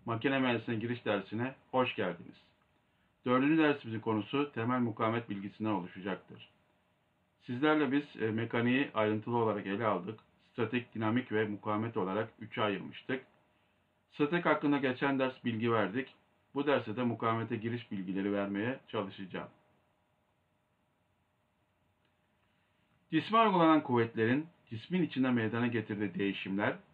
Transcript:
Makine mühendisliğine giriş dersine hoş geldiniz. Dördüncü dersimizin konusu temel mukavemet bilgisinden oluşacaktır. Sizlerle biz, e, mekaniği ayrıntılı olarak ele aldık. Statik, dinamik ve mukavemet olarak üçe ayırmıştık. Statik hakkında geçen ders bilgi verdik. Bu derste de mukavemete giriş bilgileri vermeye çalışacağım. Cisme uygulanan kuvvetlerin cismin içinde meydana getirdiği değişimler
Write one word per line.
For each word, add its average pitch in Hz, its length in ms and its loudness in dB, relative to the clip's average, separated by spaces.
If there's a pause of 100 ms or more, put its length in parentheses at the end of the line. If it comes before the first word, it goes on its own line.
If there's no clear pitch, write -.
Makine 123 340 0
mühendisliğine 117 440 0
giriş 117 220 -4
dersine 110 500 -2 (160)
hoş 127 240 0
geldiniz. 87 420 -6 (880)
Dördüncü 139 380 4
dersimizin 135 380 2
konusu 113 520 0
temel 123 280 0
mukavemet 117 500 0
bilgisinden 104 400 -4
oluşacaktır. 92 800 -6 (960)
Sizlerle 143 460 4
biz, 143 300 -2
e, 110 80 0
mekaniği 120 640 0
ayrıntılı 107 420 0
olarak 104 300 0
ele 101 200 -2
aldık. 98 340 -2 (320)
Statik, 117 420 -4
dinamik 120 380 0
ve 107 120 2
mukavemet 107 520 -4
olarak 98 320 -2 (120)
üçe 113 220 -4
ayırmıştık. 104 640 -4 (880)
Statik 170 340 0
hakkında 143 320 2
geçen 135 400 0
ders 127 260 -2
bilgi 117 280 0
verdik. 110 420 0 (400)
Bu 139 120 -2
derste 117 300 0
de 127 60 -2
mukavemete 113 540 0
giriş 113 340 -6
bilgileri 98 420 -4
vermeye 101 560 -2
çalışacağım. 98 600 -8 (3500)
Cisme 202 300 2
uygulanan 165 420 6
kuvvetlerin 117 640 2 (240)
cismin 165 320 -2
içinde 131 280 0
meydana 117 360 2
getirdiği 107 480 -2
değişimler 98 640 0 (180)